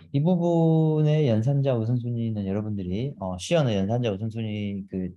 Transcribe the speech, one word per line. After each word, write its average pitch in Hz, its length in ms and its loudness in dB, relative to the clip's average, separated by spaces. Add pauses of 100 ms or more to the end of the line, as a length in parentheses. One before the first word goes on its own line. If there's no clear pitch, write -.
(120)
이 139 100 0
부분의 160 1080 2
연산자 131 480 2
우선순위는 117 720 -2
여러분들이, 104 720 -4
어, 92 180 -6
C 170 160 -2
언어 139 180 4
연산자 107 400 0
우선순위 104 800 -6
그 92 260 -6